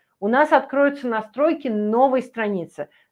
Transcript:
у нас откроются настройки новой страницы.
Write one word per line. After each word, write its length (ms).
у 100
нас 240
откроются 540
настройки 600
новой 540
страницы. 640